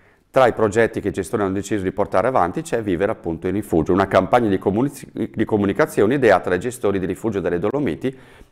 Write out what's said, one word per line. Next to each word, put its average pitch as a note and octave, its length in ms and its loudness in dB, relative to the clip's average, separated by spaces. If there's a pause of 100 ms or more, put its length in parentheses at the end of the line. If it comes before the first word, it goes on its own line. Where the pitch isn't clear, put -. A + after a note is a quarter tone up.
(320)
Tra C3 140 4
i G#2+ 80 2
progetti A2 480 0
che - 60 -2
i F2 40 -4
gestori G2+ 300 -4
hanno F#2+ 100 -2
deciso G2 300 -4
di F#2 100 -2
portare G2 340 0
avanti A#2+ 360 0
c'è A#2+ 200 -4
Vivere G2+ 300 0
appunto E2+ 360 -6
in F2+ 40 -2
rifugio, F#2 400 0
una F#2+ 160 4
campagna A2+ 400 2
di F#2+ 80 2
comuniz-, A#2 560 -2
di A2 320 -4
comunicazione G#2+ 720 2
ideata G#2 340 4
dai F2+ 100 2
gestori G2+ 400 -2
di F2+ 60 -4
rifugio G2 360 -4
delle F2 180 -2
Dolomiti A#2+ 600 -4 (340)